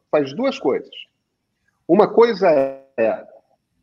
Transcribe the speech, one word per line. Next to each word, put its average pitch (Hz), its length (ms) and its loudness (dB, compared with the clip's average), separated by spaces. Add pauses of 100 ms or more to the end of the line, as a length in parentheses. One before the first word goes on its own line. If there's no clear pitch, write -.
faz 143 240 -2
duas 254 240 -6
coisas. - 380 -6 (920)
Uma 185 200 4
coisa 214 420 2 (480)
é, 107 260 -2 (600)